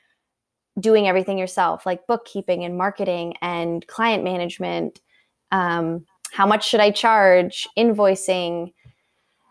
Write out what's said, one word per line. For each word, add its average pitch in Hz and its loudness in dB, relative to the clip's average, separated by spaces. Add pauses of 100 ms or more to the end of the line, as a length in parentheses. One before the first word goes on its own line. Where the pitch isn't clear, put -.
(800)
doing 208 4
everything 190 0
yourself, 180 -2
like 180 -6
bookkeeping 196 -4
and 175 -6
marketing 180 -4
and 170 -4
client 226 -2
management. 175 -6 (500)
Um, 170 -2 (260)
how 196 0
much 214 2
should 220 2
I 208 6
charge? 202 4 (100)
Invoicing, 190 0 (760)